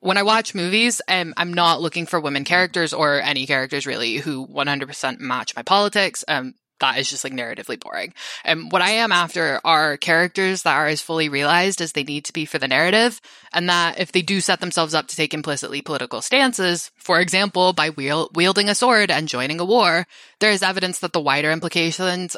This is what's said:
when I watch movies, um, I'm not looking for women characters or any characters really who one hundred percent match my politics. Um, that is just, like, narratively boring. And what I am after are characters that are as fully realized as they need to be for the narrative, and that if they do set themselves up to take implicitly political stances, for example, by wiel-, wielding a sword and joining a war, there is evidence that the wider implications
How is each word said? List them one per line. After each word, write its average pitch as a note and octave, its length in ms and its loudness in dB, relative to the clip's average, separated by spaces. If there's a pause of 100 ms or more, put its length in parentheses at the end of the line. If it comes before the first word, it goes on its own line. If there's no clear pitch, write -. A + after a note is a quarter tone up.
when F#3+ 180 0
I G3+ 60 2
watch A3 300 2
movies, G#3+ 540 0
um, F3 300 0
I'm F3 160 -2
not E3+ 260 4
looking E3 240 -4
for E3 160 -2
women C#3 240 -4
characters E3+ 480 0
or C#3+ 300 2
any C#3 240 -2
characters C3+ 400 -2
really A#2 320 -4
who C3+ 240 -6
one C#3+ 240 -4
hundred C#3+ 220 -2
percent C3+ 320 -6
match B2 360 -6
my A#2 60 -10
politics. G3 680 0
Um, C3 240 -4 (280)
that C3+ 180 0
is C3+ 100 -2
just, C3+ 140 -6
like, C3+ 100 -8
narratively A#2+ 460 -8
boring. - 340 -10 (320)
And D#3+ 280 -2
what F#3 100 4
I F#3+ 80 2
am A3 220 2
after E3 520 0
are D#3 320 4
characters F3+ 680 2
that D#3 100 2
are D3 140 2
as D3+ 120 -2
fully D#3+ 280 -2
realized E3 520 2
as E3 120 -4
they D3 100 -2
need C#3+ 220 -6
to - 80 -10
be D#3+ 120 -4
for D#3 140 -4
the C#3 80 -2
narrative, F#3+ 540 2 (320)
and F3 160 0
that F3 320 2
if F3 100 -6
they F#3 100 0
do F#3 200 0
set F3 180 0
themselves D#3+ 340 -2
up D#3 140 0
to - 80 -12
take D3+ 180 -2
implicitly D3 480 -6
political B2+ 400 -6
stances, G#3+ 760 0
for E3+ 240 2
example, F#3 520 2
by D#3+ 180 0
wiel-, D3 440 -2
wielding F#3+ 340 2
a F3+ 60 2
sword G#3+ 380 4
and D3+ 160 0
joining C#3 320 -2
a F3 40 -2
war, F#3 440 4 (320)
there G#3+ 100 4
is G3 100 2
evidence F#3 380 0
that F3+ 140 -6
the E3+ 80 0
wider D3 320 2
implications F3 840 -2